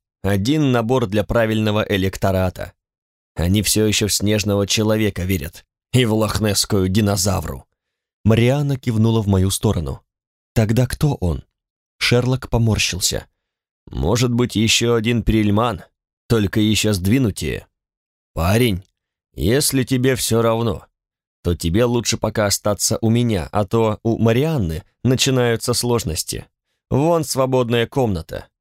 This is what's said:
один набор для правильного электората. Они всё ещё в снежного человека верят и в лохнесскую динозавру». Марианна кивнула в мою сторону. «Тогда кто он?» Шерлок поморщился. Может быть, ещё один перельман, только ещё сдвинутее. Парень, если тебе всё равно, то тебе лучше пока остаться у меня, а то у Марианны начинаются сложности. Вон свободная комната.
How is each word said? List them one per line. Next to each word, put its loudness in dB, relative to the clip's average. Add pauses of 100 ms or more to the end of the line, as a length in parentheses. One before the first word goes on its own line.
(240)
один 0
набор 0
для -2
правильного 0
электората. -2 (600)
Они 2
всё 0
ещё 0
в -4
снежного 0
человека 0
верят -6 (280)
и 4
в 0
лохнесскую 0
динозавру». 0 (580)
Марианна 2
кивнула 2
в -4
мою 4
сторону. -2 (520)
«Тогда 2
кто 0
он?» -4 (560)
Шерлок 0
поморщился. -2 (640)
Может 0
быть, 0
ещё 2
один 0
перельман, 0 (440)
только 0
ещё 2
сдвинутее. -2 (640)
Парень, 0 (500)
если 0
тебе 0
всё 0
равно, -2 (580)
то 0
тебе 0
лучше -2
пока -2
остаться -2
у 2
меня, 0
а -2
то 0
у 0
Марианны 0 (200)
начинаются 0
сложности. -4 (440)
Вон 2
свободная 0
комната. -4 (140)